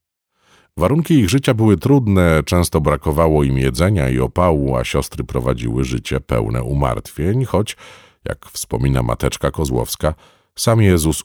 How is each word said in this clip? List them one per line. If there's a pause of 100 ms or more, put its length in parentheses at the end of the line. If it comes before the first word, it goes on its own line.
(760)
Warunki
ich
życia
były
trudne,
często
brakowało
im
jedzenia
i
opału,
a
siostry
prowadziły
życie
pełne
umartwień,
choć, (480)
jak
wspomina
mateczka
Kozłowska, (420)
sam
Jezus